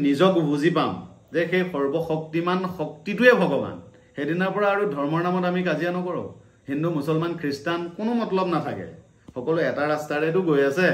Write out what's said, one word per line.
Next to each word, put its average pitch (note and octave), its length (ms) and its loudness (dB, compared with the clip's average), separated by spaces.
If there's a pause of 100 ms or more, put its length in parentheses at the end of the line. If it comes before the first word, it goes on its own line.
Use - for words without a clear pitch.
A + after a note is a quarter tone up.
নিজক E3 280 4 (160)
বুজি D3 280 2
পাম B2 160 0 (400)
যে D#3+ 80 0 (100)
সেই F3+ 120 2 (100)
সৰ্বশক্তিমান D#3+ 840 -2 (180)
শক্তিটোৱে G3+ 640 4
ভগৱান, C3+ 360 0 (380)
সেইদিনাৰ E3+ 400 -2
পৰা G3+ 180 2
আৰু G3+ 100 0 (120)
ধৰ্মৰ D3 300 -2
নামত F3+ 260 0
আমি F3+ 180 0
কাজিয়া D#3+ 280 -2
নকৰোঁ। E3+ 300 -4 (420)
হিন্দু, D3+ 260 -2
মুছলমান, D#3+ 440 0
খ্ৰীষ্টান E3+ 400 -4 (180)
কোনো G#3+ 220 -2
মতলব F#3 360 0
নাথাকে, G#2+ 320 -4 (480)
সকলো D#3+ 240 0 (100)
এটা C3 140 -4 (100)
ৰাস্তাৰেতো D3+ 460 0 (100)
গৈ C#3+ 200 4
আছে F3 240 2